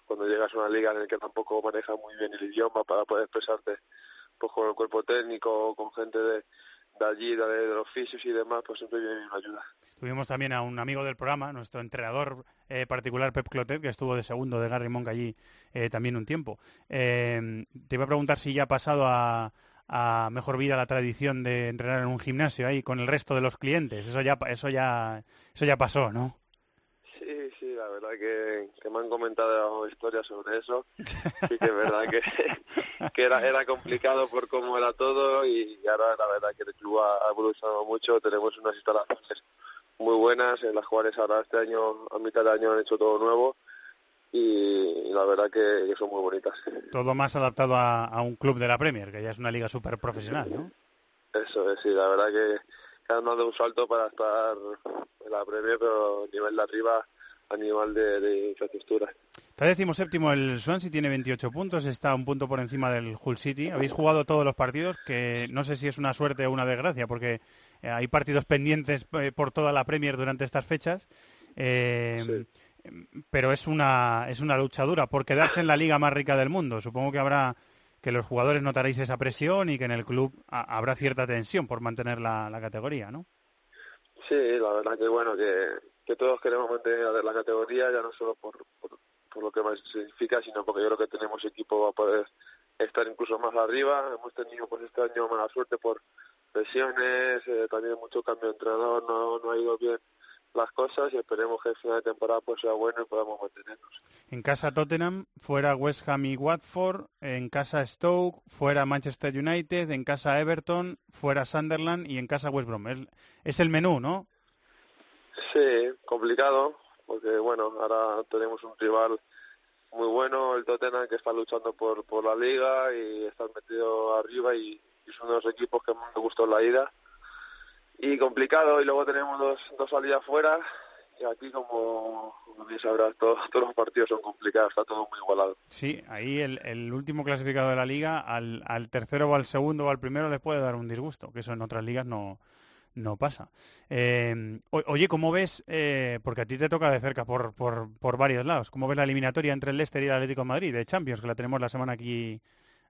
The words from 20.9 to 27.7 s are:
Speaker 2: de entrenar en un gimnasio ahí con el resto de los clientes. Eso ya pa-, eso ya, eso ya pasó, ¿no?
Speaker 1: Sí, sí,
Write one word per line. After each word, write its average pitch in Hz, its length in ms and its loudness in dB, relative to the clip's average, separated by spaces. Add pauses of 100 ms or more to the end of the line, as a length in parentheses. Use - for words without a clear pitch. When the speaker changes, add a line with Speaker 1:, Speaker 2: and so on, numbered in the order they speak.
Speaker 2:
de 123 260 0
entrenar 120 320 -2
en 123 80 -2
un 127 100 -2
gimnasio 131 480 -2
ahí 135 160 0
con 127 160 -4
el 123 80 -2
resto 143 260 0
de 131 60 2
los 127 160 0
clientes. 135 500 -2
Eso 120 140 -4
ya 135 180 4
pa-, 123 120 -6
eso 123 180 -6
ya, 120 560 -2 (320)
eso - 80 -2
ya 143 140 4
pasó, 127 340 2
¿no? 123 260 -4 (800)
Speaker 1:
Sí, 147 400 -8
sí, 127 160 -8